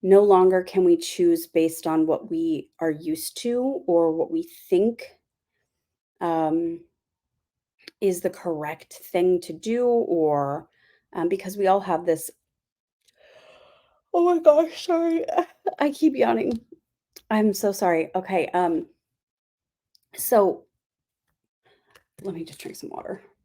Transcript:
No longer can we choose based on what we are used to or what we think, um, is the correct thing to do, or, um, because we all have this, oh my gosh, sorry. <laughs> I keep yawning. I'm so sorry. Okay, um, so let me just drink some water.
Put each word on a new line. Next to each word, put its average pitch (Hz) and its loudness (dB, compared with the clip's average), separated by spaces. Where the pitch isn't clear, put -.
No 196 6
longer 185 6
can 185 -2
we 175 6
choose 170 0
based 160 -2
on 160 0
what 156 -2
we 165 -6
are 165 -2
used 156 -8
to 247 -4
or 170 2
what 160 -4
we 165 -4
think, 208 -2
um, 165 -2
is 185 -2
the 185 -4
correct 156 -8
thing 180 0
to 175 -14
do, 226 -4
or, 156 0
um, 165 -4
because 190 -6
we 202 0
all 190 4
have 180 -2
this, 160 -2
oh 349 2
my 349 2
gosh, 320 4
sorry. 330 0
<laughs> - -10
I 294 2
keep 294 0
yawning. 226 0
I'm 214 4
so 202 -2
sorry. 175 0
Okay, 185 -2
um, 175 0
so - 0
let 190 -8
me 165 -12
just - -18
drink - -16
some - -16
water. - -6